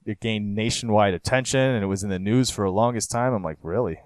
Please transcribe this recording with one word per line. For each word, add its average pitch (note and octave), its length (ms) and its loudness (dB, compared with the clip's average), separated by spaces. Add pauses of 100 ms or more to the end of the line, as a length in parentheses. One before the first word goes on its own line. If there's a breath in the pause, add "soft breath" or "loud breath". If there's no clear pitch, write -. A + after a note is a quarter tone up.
it G#2+ 120 -6
gained G#2 360 -2
nationwide G#2+ 580 2
attention B2+ 480 0
and B2+ 240 2
it G2 40 0
was F#2+ 140 -2
in G#2 60 -4
the F#2 100 -2
news A#2 300 2
for G#2 160 -4
the F#2+ 80 2
longest A2+ 380 0
time. B2 240 0
I'm F#2+ 100 -4
like, D#2+ 180 -8
"Really? F2 440 -2